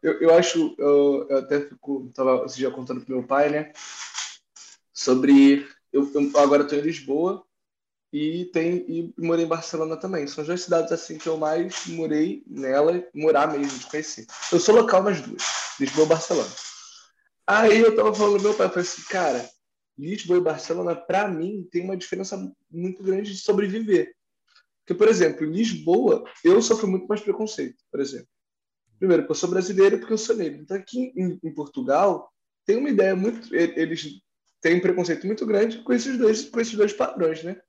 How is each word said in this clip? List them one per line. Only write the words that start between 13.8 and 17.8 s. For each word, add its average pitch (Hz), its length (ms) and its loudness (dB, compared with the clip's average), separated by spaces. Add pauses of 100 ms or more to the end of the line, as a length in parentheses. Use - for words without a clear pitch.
conhecer. 151 400 -10 (260)
Eu 170 80 4
sou 208 140 6
local 226 280 6
nas 190 180 -2
duas, - 220 -12 (380)
Lisboa 139 260 2
e - 40 -4
Barcelona. 160 400 0 (960)
Aí 220 340 6